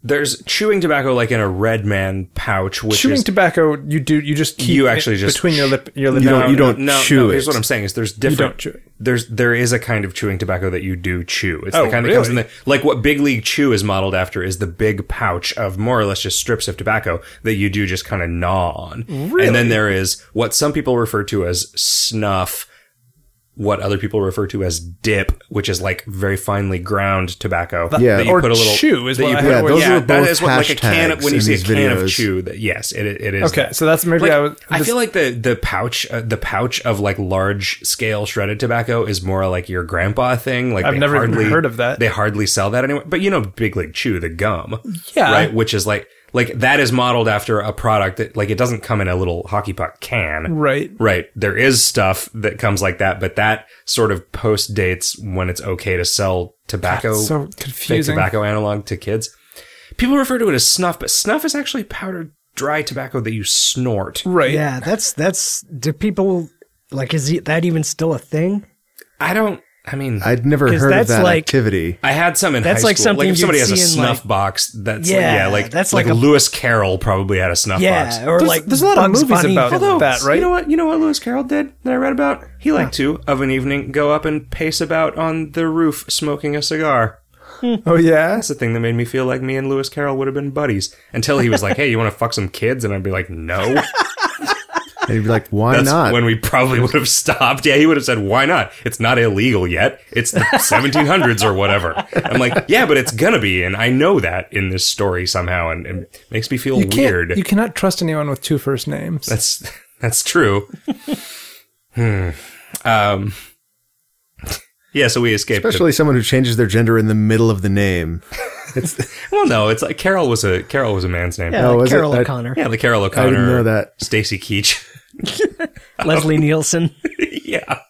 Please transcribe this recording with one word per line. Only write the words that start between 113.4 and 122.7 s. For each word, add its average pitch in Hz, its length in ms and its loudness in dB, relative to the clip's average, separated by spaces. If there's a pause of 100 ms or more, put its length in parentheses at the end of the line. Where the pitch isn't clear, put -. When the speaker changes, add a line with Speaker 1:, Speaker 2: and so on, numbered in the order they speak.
Speaker 1:
yeah, 139 160 2
so 120 120 0
we 117 140 4
escaped 104 280 0
the 226 60 2
Speaker 3:
Especially 170 240 2
someone 151 220 4
who 123 80 2
changes 123 340 2
their 117 100 4
gender 113 320 4
in 110 100 2
the 110 80 2
middle 110 340 4
of 101 120 -2
the 101 60 0
name. 90 580 0
Speaker 1:
<laughs> - 60 -16 (440)
Speaker 3:
It's 131 200 -4 (360)
Speaker 1:
Well, 403 160 4
no, 107 200 2
it's 110 140 0
like - 160 -4
Carol 185 300 2
was 113 160 0
a, 92 180 2
Carol 120 320 -2
was 92 80 -2
a 92 60 -2
man's 87 320 -4
name. 85 120 -4
Speaker 4:
Yeah, - 140 2
Speaker 3:
Oh, - 60 6
Speaker 4:
like 120 80 6
Speaker 3:
was 123 120 4
it? 143 40 4
Speaker 4:
Carol 151 160 2
Speaker 3:
I 123 80 2
Speaker 4:
O'Connor. 123 360 -2
Speaker 1:
Yeah, 131 120 -2
the 117 100 -2